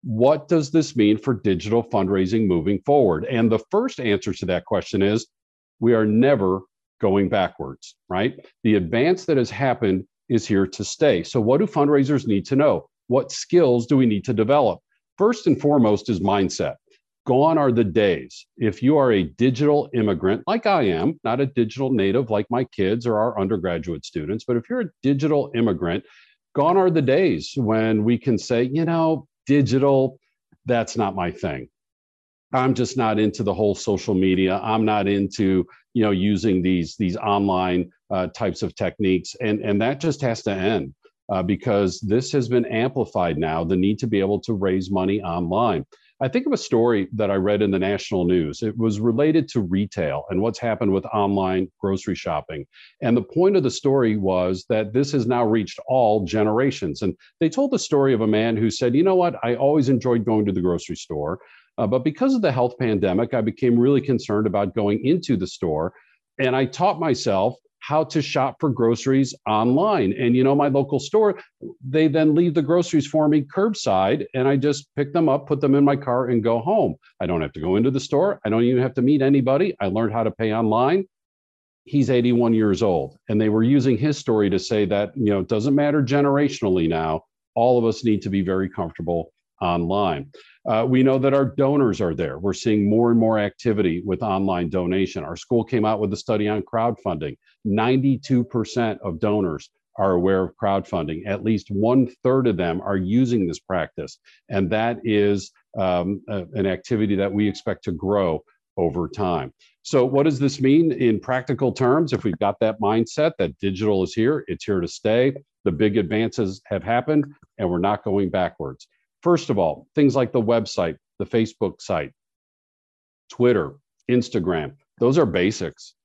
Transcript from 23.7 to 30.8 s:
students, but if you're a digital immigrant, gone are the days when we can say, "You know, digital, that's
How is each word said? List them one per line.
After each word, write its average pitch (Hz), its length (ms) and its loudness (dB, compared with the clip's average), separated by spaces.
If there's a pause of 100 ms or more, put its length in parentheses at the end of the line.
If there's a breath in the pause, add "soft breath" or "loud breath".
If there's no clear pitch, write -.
students, 85 380 -6
but 120 120 -2
if 117 120 -4
you're 247 120 -4
a 196 100 -6 (120)
digital 143 520 0
immigrant, 92 480 0 (520 soft breath)
gone 165 240 2
are 185 120 4
the 160 120 2
days 131 520 0
when 110 480 0
we 117 160 2
can 117 200 0
say, 120 260 0
"You 151 220 -2
know, 160 420 0 (180)
digital, 135 720 2 (460)
that's 117 320 -2